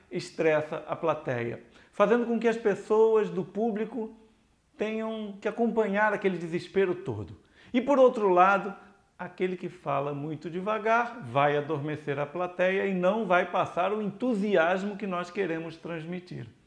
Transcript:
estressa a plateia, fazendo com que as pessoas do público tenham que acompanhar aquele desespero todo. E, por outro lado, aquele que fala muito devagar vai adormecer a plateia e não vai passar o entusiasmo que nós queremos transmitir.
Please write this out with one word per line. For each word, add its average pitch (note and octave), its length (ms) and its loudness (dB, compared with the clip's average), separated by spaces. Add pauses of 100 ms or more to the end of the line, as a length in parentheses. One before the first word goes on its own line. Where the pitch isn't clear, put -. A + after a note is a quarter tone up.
estressa D#3 800 -2
a E3 80 -8
plateia, B2+ 720 -2 (280)
fazendo A3 320 4
com A#3 140 0
que A3+ 80 0
as A3+ 100 2
pessoas G#3+ 720 4
do E3+ 160 -4
público A3 720 -4 (600)
tenham A3 640 -6
que - 80 -4
acompanhar G#3+ 640 2
aquele F#3+ 260 0
desespero F3 560 0
todo. G#2+ 420 -8 (380)
E, B3 60 4
por C4 180 4
outro B3+ 300 6
lado, F#3+ 440 4 (460)
aquele F#3 380 -4
que F3+ 120 -10
fala C#3+ 440 -4
muito D3 380 -8
devagar A3 720 -2
vai C#3 340 2
adormecer D3 600 -4
a C#3+ 80 -2
plateia F3+ 600 -2
e G3 80 0
não F#3+ 300 2
vai F3+ 220 2
passar F3+ 460 -2
o G#3+ 100 -4
entusiasmo G3 920 0
que G#3 100 -8
nós F3+ 240 -6
queremos E3 460 -4
transmitir. E3 680 -10 (200)